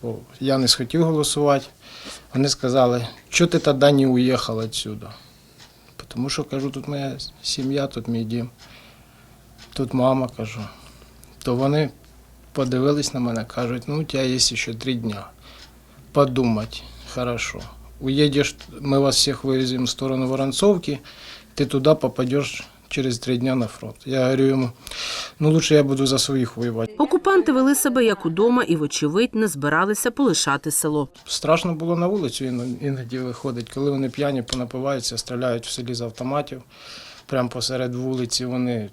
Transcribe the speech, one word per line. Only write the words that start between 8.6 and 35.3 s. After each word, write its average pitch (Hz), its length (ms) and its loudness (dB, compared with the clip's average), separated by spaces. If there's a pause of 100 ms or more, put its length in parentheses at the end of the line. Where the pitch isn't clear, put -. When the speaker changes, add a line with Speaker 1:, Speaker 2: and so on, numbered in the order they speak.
Speaker 1:
тут 135 220 -6
мама", 131 420 2
кажу. 110 240 -8 (840)
То 127 120 0
вони 139 360 2 (600)
подивились 135 640 0
на 127 60 -2
мене, 117 240 -2
кажуть, 123 420 -4
"Ну, 147 140 -2
у 156 40 -2
тебе 135 240 -2
є 127 100 0
ще 117 360 -2
три 123 200 -4
дня 110 320 -6 (840)
подумати, 123 640 2 (380)
хорошо. 123 460 -4 (400)
Уїдеш, 139 560 2 (240)
ми 139 180 2
вас 139 180 4
всіх - 280 0
вивеземо 127 400 0
в 120 40 -2
сторону 131 400 -2
Воронцовки, 135 680 2 (560)
ти 143 120 2
туди 139 280 4
попадеш 135 680 -2 (240)
через 131 300 -2
три 127 180 -2
дня 131 180 0
на 123 120 0
фронт". 107 380 -12
Я 131 200 0
говорю 131 200 4
йому, 131 260 2 (680)
"Ну, 151 100 6
лучше 156 240 4
я 147 80 10
буду 135 240 2
за 131 120 2
своїх 131 380 0
воювати". 117 420 -2
Speaker 2:
Окупанти 359 540 4
вели 262 220 6
себе 254 300 2
як 208 220 2
удома 220 360 4
і, 170 140 2
вочевидь, 151 580 0
не 220 140 2
збиралися 160 640 0
полишати 160 600 0
село. 151 380 0 (160)
Speaker 1:
Страшно 170 500 0
було 165 220 -2
на 170 100 0
вулицю 175 380 -2
іно-, 123 360 -4
іноді 131 380 -4
виходить, 123 520 -6
коли 139 200 0
вони 135 200 0
п'яні, 139 320 -2
понапиваються, 127 760 -4
стріляють 123 480 -4